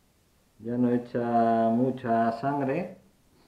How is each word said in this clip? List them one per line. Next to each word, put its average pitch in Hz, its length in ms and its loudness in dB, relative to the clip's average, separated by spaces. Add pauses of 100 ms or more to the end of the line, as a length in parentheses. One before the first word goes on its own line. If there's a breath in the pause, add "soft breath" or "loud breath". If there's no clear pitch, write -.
(600)
Ya 117 180 -6
no 123 140 2
echa 117 800 2
mucha 117 640 0
sangre. 143 640 -4 (500 soft breath)